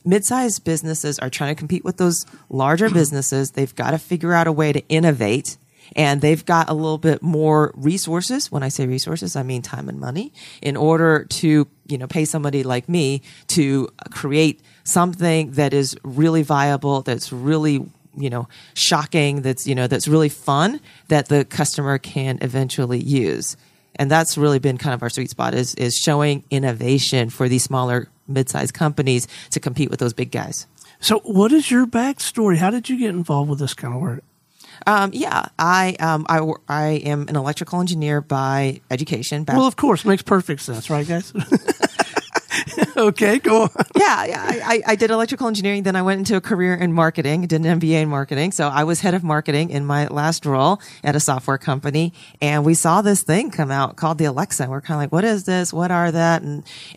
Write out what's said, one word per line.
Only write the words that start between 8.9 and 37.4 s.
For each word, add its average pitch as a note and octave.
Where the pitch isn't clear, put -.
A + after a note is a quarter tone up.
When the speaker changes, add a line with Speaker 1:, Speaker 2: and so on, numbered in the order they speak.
Speaker 1:
I C3+
mean B2+
time -
and C3+
money C#3+
in C#3
order D#3+
to, D3+
you C#3+
know, B2+
pay D#3
somebody C#3+
like B2+
me C#3
to C#3
create D3+
something E3+
that C#3
is C#3
really D#3
viable, C#3
that's -
really, C#3+
you C#3
know, A#2+
shocking, D3
that's, C3
you C3+
know, B2+
that's -
really D3+
fun, D#3
that D3
the C#3+
customer C#3
can C3
eventually B2+
use. A2
And C#3
that's D#3+
really C#3+
been B2+
kind C3+
of A#2+
our A#2+
sweet B2
spot B2
is, B2+
is A#2+
showing D3
innovation B2+
for C3
these B2
smaller, B2
mid-sized C3+
companies C3+
to -
compete C3
with -
those A#2+
big B2
guys. -
Speaker 2:
So -
what G#3
is D4+
your B3
backstory? A#3
How F#3
did A#3
you B3+
get A3+
involved D3+
with C#3+
this C3+
kind B2
of B2+
work? B2
Speaker 1:
Um, G3
yeah, -
I, F#3
um, D#3+
I, D#3+
w-, D#3
I D3+
am D3
an D#3
electrical D3+